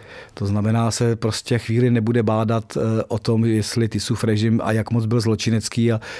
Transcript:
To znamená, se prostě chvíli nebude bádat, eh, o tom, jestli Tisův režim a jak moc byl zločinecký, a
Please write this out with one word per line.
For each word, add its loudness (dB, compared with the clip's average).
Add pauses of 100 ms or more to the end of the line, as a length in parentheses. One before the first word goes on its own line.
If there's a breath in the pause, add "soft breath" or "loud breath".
(340 loud breath)
To -6
znamená, 2
se 0
prostě -2
chvíli 2
nebude 2
bádat, 0
eh, 0
o -2
tom, 2
jestli 0
Tisův -4
režim 2
a 0
jak -2
moc 0
byl 0
zločinecký, 0
a 0 (200 loud breath)